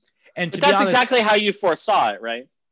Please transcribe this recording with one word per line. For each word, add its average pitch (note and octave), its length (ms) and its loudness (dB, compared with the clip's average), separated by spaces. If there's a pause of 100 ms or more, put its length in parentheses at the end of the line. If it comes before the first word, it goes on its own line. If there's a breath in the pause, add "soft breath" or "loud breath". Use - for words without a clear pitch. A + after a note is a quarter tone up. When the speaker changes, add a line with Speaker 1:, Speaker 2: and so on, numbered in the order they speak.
(360 soft breath)
Speaker 1:
And F3 140 -6
Speaker 2:
But - 60 -12
Speaker 1:
to E3+ 60 -4
be C#4 60 2
Speaker 2:
that's G3 140 4
Speaker 1:
honest G3 120 0
Speaker 2:
exactly B3 260 2
how G#3+ 160 2
you G#3 160 0
foresaw F3 600 0
it, G2+ 100 -10
right? A#2 260 -8 (240)